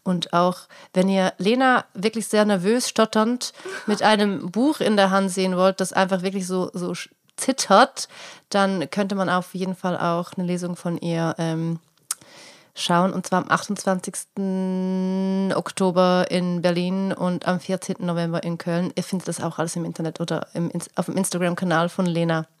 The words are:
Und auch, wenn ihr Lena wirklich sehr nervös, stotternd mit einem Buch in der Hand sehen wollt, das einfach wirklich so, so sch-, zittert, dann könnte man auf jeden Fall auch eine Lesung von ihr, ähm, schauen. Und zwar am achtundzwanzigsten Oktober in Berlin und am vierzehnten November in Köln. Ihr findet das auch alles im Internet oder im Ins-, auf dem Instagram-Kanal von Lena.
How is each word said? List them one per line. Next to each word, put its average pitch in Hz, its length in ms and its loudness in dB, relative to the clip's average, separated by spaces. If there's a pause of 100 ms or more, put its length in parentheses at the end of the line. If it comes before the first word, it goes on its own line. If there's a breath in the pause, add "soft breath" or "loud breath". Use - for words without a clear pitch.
Und 180 300 -2
auch, 180 280 2 (300 loud breath)
wenn 185 160 2
ihr 190 300 2
Lena 247 560 2
wirklich 214 340 -4
sehr 214 180 4
nervös, 208 440 2
stotternd 220 640 0 (320 loud breath)
mit 208 160 0
einem 202 480 2
Buch 262 300 0
in 208 180 2
der 196 140 8
Hand 196 200 2
sehen 185 240 0
wollt, 185 240 2
das 185 140 -2
einfach 185 300 2
wirklich 190 240 -4
so, 185 260 -2
so 175 200 -6
sch-, - 160 -10 (280)
zittert, - 720 4 (400 loud breath)
dann 190 400 0
könnte 202 240 -2
man 190 160 -2
auf 180 240 -2
jeden 185 220 -4
Fall 180 220 -4
auch 170 380 -2
eine 180 120 -2
Lesung 175 280 -4
von 170 220 -4
ihr, 165 400 -2
ähm, 165 420 -2 (960 loud breath)
schauen. 180 400 2
Und 180 140 -6
zwar 180 160 0
am - 60 -8
achtundzwanzigsten 190 2000 -2
Oktober 180 720 2
in 175 320 0
Berlin 180 520 0
und 180 340 -2
am 180 120 0
vierzehnten 185 460 -6
November 170 380 -2
in 170 140 -4
Köln. 175 380 -2
Ihr 180 80 -2
findet - 240 -6
das 170 140 -6
auch 165 180 -6
alles 160 160 -4
im 170 100 -4
Internet 165 340 -6
oder 165 340 -4
im 170 180 -2
Ins-, - 240 -8
auf 180 100 -2
dem - 120 -4
Instagram-Kanal 175 720 0
von 185 160 -2
Lena. 165 400 0 (160)